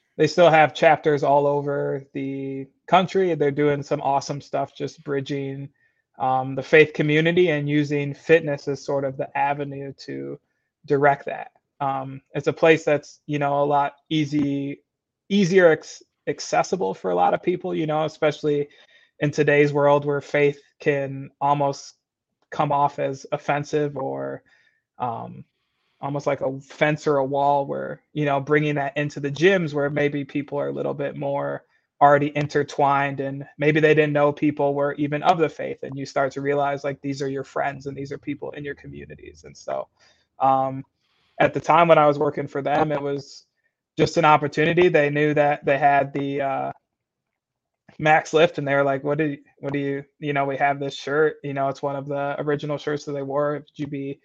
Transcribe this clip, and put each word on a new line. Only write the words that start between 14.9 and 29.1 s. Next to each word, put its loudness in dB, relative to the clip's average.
easier 6
ex-, -2
accessible -2
for -6
a 0
lot 2
of -2
people, -4
you -2
know, -2
especially -2
in 0
today's 4
world 4
where -2
faith 0
can -4
almost -2
come -2
off 0
as -4
offensive -2
or, -8
um, -8
almost -6
like -2
a -6
fence -2
or 2
a 0
wall 0
where, -8
you -2
know, 0
bringing 2
that -4
into -4